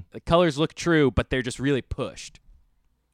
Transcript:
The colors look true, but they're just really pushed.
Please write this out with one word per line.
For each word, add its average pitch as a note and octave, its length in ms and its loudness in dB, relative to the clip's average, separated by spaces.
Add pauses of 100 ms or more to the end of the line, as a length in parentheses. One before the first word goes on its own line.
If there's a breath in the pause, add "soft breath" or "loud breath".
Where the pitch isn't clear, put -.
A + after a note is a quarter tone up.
(100)
The A2 100 -16
colors E3+ 380 2
look D#3 160 -2
true, D#3 380 2
but - 180 -2
they're C3 120 -2
just B2 180 -8
really C3 220 0
pushed. - 580 -10 (720)